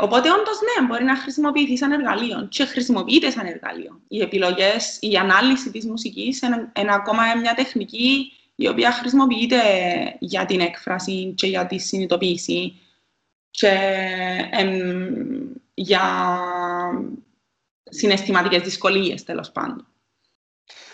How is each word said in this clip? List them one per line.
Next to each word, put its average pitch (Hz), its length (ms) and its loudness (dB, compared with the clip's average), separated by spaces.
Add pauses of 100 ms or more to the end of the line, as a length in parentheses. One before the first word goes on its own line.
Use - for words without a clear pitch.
οπότε, 240 300 4
όντως, 415 300 2
ναι, 415 260 2
μπορεί 240 160 -2
να 269 140 2
χρησιμοποιηθεί 285 600 0
σαν 285 140 0
εργαλείο 233 580 -2
και 277 160 -2
χρησιμοποιείται 247 640 2
σαν 233 160 -4
εργαλείο. - 640 -12
Οι 208 140 -4
επιλογές, 190 800 0
η 208 160 2
ανάλυση 202 540 4
της 220 140 -8
μουσικής 226 560 -6
είναι, 233 380 -2
είναι 202 140 2
ακόμα 220 420 2
μια 233 180 0
τεχνική 247 800 -2 (240)
η - 120 0
οποία 233 240 4
χρησιμοποιείται 247 680 2 (600)
για 180 260 -4
την 185 140 0
έκφραση 185 760 -4
και 190 120 0
για 180 200 0
τη 185 100 -6
συνειδητοποίηση 175 1040 -2 (720)
και, 196 260 4 (760)
εμ, 185 1000 -2 (220)
για 185 680 0 (1400)
συναισθηματικές 196 800 2
δυσκολίες, 190 600 -2
τέλος - 280 -10
πάντων. - 360 -8 (1080)